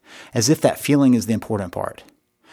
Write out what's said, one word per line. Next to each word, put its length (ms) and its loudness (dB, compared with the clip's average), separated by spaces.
As 160 0
if 120 2
that 180 0
feeling 340 4
is 140 0
the 60 -2
important 380 -4
part. 320 -10